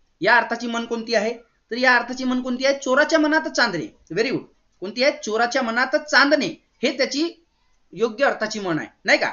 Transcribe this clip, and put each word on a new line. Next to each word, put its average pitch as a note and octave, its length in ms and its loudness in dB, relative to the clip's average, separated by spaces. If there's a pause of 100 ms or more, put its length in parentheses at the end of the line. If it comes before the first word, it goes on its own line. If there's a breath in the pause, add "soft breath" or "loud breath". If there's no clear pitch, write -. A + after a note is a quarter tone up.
(220)
या A3 160 6
अर्थाची A#3 300 -2
म्हण A3+ 180 -4
कोणती A3+ 300 -4
आहे? A3 180 0 (380)
तर A#3 60 -6
या B3 180 4
अर्थाची B3 280 -2
म्हण B3+ 180 0
कोणती B3+ 240 -4
आहे? C#4 140 2
चोराच्या D4+ 400 2
मनात D#4 300 2
चांदणे. G3 460 -2 (180)
Very A3+ 160 0
good. F3 140 -4 (360)
कोणती G#3 240 -4
आहे? D4 80 4 (120)
चोराच्या A#3 380 0
मनात B3 340 -2
चांदणे C#4+ 520 4 (360)
हे C#4 140 0
त्याची C#4 480 -2 (460)
योग्य A3 340 0
अर्थाची G#3+ 340 -2
म्हण F3 200 -2
आहे, A2 80 -10 (180)
नाही C#4 140 4
का? A2+ 120 -2